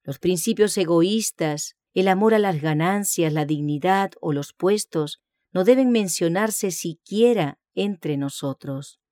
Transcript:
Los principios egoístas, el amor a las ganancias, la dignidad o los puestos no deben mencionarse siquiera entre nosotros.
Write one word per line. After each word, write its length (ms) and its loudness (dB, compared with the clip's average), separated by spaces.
Los 160 -10
principios 580 0
egoístas, 1000 0
el 140 2
amor 260 4
a 40 4
las 220 0
ganancias, 720 0
la 120 0
dignidad 760 -2
o 120 -2
los 200 -4
puestos 680 -2
no 120 0
deben 260 4
mencionarse 800 0
siquiera 880 0
entre 420 -4
nosotros. 840 -8